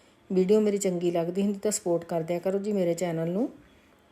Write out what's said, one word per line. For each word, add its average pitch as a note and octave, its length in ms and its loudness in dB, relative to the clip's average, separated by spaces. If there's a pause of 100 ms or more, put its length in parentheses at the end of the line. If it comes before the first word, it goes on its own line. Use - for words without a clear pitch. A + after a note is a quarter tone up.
(300)
ਵੀਡੀਓ F#3+ 300 4
ਮੇਰੀ G#3 180 2
ਚੰਗੀ F3+ 340 0
ਲੱਗਦੀ F3 300 -2
ਹੁੰਦੀ G3+ 180 0
ਤਾਂ G#3+ 120 -2
ਸਪੋਰਟ E3+ 320 -2
ਕਰ E3+ 180 -2
ਦਿਆ F3 180 -2
ਕਰੋ F#3+ 200 -2
ਜੀ G3+ 120 -4
ਮੇਰੇ F3+ 220 2
ਚੈਨਲ E3 360 -2
ਨੂੰ। G3+ 200 0 (640)